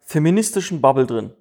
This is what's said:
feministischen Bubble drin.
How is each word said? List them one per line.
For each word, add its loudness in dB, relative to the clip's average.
feministischen -2
Bubble 4
drin. -6